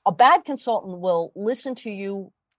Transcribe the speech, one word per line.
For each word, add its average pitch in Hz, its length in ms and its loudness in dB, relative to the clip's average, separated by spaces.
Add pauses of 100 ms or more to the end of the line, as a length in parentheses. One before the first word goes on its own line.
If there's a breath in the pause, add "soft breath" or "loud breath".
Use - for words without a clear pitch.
a 196 60 2
bad 277 320 6
consultant 214 560 -6
will 175 360 0
listen 240 400 -6
to - 140 -12
you 196 440 -10 (260)